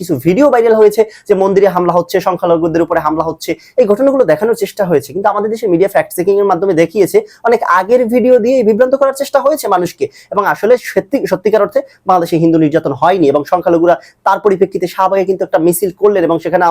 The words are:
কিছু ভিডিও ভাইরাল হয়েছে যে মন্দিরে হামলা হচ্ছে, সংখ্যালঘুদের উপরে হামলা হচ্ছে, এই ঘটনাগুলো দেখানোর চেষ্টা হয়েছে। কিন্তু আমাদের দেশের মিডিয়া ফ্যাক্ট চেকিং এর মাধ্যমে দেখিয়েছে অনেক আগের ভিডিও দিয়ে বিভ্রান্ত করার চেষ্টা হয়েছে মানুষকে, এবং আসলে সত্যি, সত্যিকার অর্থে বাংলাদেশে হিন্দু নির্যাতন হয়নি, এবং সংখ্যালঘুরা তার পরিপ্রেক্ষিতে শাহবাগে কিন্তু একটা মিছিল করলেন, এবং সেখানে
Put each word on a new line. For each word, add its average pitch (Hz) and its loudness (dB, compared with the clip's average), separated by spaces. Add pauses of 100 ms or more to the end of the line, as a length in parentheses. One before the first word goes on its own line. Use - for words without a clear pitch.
কিছু 175 -6 (140)
ভিডিও 190 2
ভাইরাল 233 2
হয়েছে 214 4 (260)
যে 208 2
মন্দিরে 196 2
হামলা 175 0
হচ্ছে, 175 -2
সংখ্যালঘুদের 170 -2
উপরে 165 -2
হামলা 156 -2
হচ্ছে, 160 -8 (260)
এই 254 2
ঘটনাগুলো 262 2
দেখানোর 214 0
চেষ্টা 196 -4
হয়েছে। 143 0
কিন্তু 196 -2
আমাদের 208 -4
দেশের 226 -4
মিডিয়া 185 2
ফ্যাক্ট 156 -2
চেকিং 185 0
এর 202 0
মাধ্যমে 185 0
দেখিয়েছে 165 0 (260)
অনেক 233 2 (180)
আগের 226 2 (100)
ভিডিও 247 4
দিয়ে 240 0 (120)
বিভ্রান্ত 247 2
করার 269 0
চেষ্টা 277 -2
হয়েছে 285 -2
মানুষকে, 180 -2 (260)
এবং 202 -2 (100)
আসলে 208 0 (180)
সত্যি, 190 -2 (140)
সত্যিকার 202 0
অর্থে 202 -4 (260)
বাংলাদেশে 175 0
হিন্দু 165 4
নির্যাতন 151 -2
হয়নি, 165 0
এবং 147 0 (100)
সংখ্যালঘুরা 170 2 (300)
তার 196 0
পরিপ্রেক্ষিতে 190 0
শাহবাগে 190 0
কিন্তু 185 -4
একটা 175 -2
মিছিল 170 0 (100)
করলেন, 202 2
এবং 165 0
সেখানে 175 0